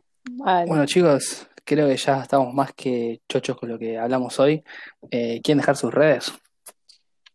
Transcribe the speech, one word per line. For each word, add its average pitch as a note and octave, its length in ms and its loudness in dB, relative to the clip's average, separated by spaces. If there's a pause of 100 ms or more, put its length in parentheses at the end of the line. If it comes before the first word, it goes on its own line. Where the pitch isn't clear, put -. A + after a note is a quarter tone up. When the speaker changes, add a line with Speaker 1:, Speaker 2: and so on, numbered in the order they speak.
(320)
Speaker 1:
Mal. F#3 340 0
Speaker 2:
Bueno, D#3 200 2
chicos, D3+ 600 2 (180)
creo D3 240 2
que C3 80 2
ya C3+ 260 0
estamos C3 320 0
más C#3 180 0
que A#2 560 -4
chochos C3 300 -4
con A#2+ 100 -10
lo A2+ 100 -8
que A2+ 200 -6
hablamos A#2+ 420 -2
hoy. D3+ 220 4 (480)
Eh, A#2 320 -4
¿quieren D3 160 4
dejar C3 180 2
sus A#2 160 -2
redes? D3 400 2 (1040)